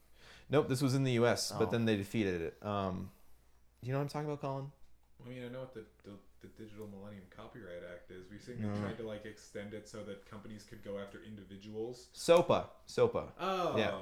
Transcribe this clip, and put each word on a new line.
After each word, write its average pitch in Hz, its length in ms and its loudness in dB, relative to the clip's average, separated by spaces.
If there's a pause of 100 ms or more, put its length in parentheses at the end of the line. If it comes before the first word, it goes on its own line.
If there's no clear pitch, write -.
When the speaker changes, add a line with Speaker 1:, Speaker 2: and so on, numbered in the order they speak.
(500)
Speaker 1:
Nope, 151 180 6
this 131 140 2
was 131 120 4
in 135 100 4
the 127 80 4
U 117 140 8
S, 104 300 4
but 104 120 4
Speaker 2:
Oh. - 20 -4
Speaker 1:
then 117 140 4
they 110 120 6
defeated 98 460 2
it. - 140 -4 (100)
Um, 95 440 -2 (720)
you 123 100 -4
know 135 60 0
what 143 40 0
I'm 143 60 -2
talking 151 200 -4
about, 147 120 -4
Colin? 135 320 -4 (520)
Speaker 3:
I 123 40 -14
mean, 127 160 -10
I 120 40 -10
know 127 120 -10
what 131 140 -12
the, 110 100 -10 (200)
the, 101 80 -14 (280)
the 104 60 -18 (140)
Digital 107 280 -12
Millennium 98 420 -14
Copyright 104 520 -14 (100)
Act - 180 -16
is. 92 200 -14
We've 101 120 -14
seen 120 180 -10
they 107 60 -2
Speaker 1:
No. 104 140 -2
Speaker 3:
tried 101 180 -4
to, 113 80 -6
like, 107 200 -8
extend 104 480 -12
it 104 140 -12
so 107 160 -12
that 98 240 -12
companies 104 360 -14
could 104 180 -16
go 101 160 -6
after 101 240 -10
individuals. 107 920 -10
Speaker 1:
sopa. 165 500 8 (240)
sopa. 110 360 4 (140)
Speaker 3:
Oh, 175 380 0
Speaker 1:
Yeah. 107 240 4